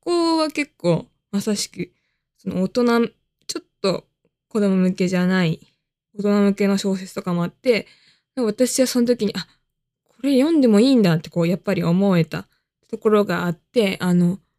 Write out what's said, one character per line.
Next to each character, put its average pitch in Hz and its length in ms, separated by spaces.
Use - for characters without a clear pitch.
こ 339 380
は 311 120
結 294 260
構 165 300
ま 202 100
さ 208 160
し - 120
く、 - 220
そ - 120
の 180 140
大 190 60
人、 233 400
ち - 100
ょ - 40
っ - 40
と 180 260
子 214 120
供 190 160
向 185 180
け 180 140
じ 185 80
ゃ 180 100
な 185 180
い、 160 160
大 208 80
人 208 200
向 202 120
け 202 120
の 196 100
小 196 200
説 190 180
と 190 80
か 180 100
も 175 120
あ - 20
っ - 40
て、 - 360
で 262 60
も 226 80
私 240 320
は 254 60
そ 247 140
の 240 60
時 240 200
に、 202 100
「あ、 175 100
こ - 180
れ 269 160
読 320 180
ん 294 40
で 254 80
も 208 120
い 247 60
い 269 80
ん 233 80
だ」 175 140
っ 165 40
て - 100
こ 170 120
う、 165 60
や 190 80
っ - 40
ぱ 196 140
り 175 80
思 180 360
え 160 60
た - 240
と 220 100
こ - 120
ろ 208 140
が 180 220
あ 175 40
っ 165 40
て、 196 460
あ 180 120
の、 175 280